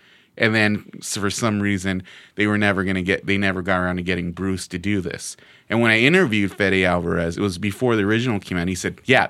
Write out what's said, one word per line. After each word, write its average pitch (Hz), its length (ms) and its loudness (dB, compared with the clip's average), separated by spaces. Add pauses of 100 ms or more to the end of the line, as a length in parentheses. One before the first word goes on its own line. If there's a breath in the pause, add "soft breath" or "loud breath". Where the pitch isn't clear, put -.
(380 soft breath)
And 110 180 2
then 107 420 0
s-, - 200 -10
for 101 120 -2
some 104 320 -2
reason, 95 420 -2 (320 loud breath)
they 104 120 0
were 104 100 2
never 101 260 2
gonna 92 200 0
get, 92 220 0
they 98 120 0
never 95 240 0
got 92 180 0
around 90 180 -2
to 90 60 -4
getting 90 280 -4
Bruce 95 380 -4
to - 100 -6
do 98 220 -2
this. - 360 -10 (320 soft breath)
And 113 120 0
when 117 100 4
I 110 80 4
interviewed 120 520 4
Fede 95 340 2
Alvarez, 87 520 0
it - 40 -4
was 95 160 -2
before 107 380 -2
the 104 80 2
original 110 360 0
came 92 180 -6
out, 87 100 -2
he 92 80 -2
said, 87 300 -6
yeah, 123 240 4